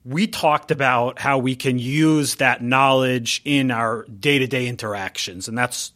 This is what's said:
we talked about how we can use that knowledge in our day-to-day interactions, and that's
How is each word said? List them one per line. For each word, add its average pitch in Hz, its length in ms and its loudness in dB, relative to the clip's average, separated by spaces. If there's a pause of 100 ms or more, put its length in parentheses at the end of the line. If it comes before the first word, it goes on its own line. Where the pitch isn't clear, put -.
we 160 240 -2
talked 151 420 0
about 127 480 0
how 139 200 0
we 131 180 0
can 127 240 -2
use 147 560 2
that 123 260 2
knowledge 127 840 2
in 139 280 0
our 113 320 -2
day-to-day 127 640 0
interactions, 101 800 -8
and 113 100 -6
that's - 380 -2